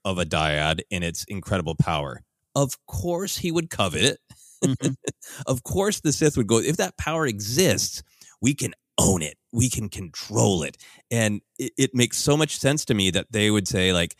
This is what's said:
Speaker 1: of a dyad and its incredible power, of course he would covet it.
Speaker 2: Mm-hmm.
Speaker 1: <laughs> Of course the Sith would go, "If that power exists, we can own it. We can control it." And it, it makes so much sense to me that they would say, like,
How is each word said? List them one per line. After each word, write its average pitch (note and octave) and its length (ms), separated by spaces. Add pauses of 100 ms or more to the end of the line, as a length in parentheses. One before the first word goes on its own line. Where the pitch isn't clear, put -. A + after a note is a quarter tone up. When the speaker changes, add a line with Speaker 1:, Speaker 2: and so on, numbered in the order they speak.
Speaker 1:
of F#2 140
a F2 60
dyad D#2 560 (100)
and F2 140
its E2+ 240
incredible F2 480
power, D2 460 (340)
of C#3 180 (120)
course - 520
he E3+ 140
would E3+ 180
covet - 340
it. - 140 (460)
Speaker 2:
Mm-hmm. C3+ 340
Speaker 1:
<laughs> - 480
Of B2 160
course G3+ 380
the D3+ 120
Sith D3+ 240
would A#2 120
go, A2+ 100
"If A#2 200
that F#3 200
power D#3+ 280
exists, A2 760 (400)
we C3+ 120
can - 180 (260)
own F#2+ 240
it. D2 160 (140)
We B2 180
can G#2+ 180
control G2 760
it." C#2 140 (340)
And G#2+ 300 (180)
it, C3 200
it C3+ 160
makes B2 240
so D3 180
much D#3 220
sense D3 280
to B2+ 80
me F#2+ 160
that F2+ 200
they G#2+ 200
would G#2 180
say, F#2 240
like, F2 280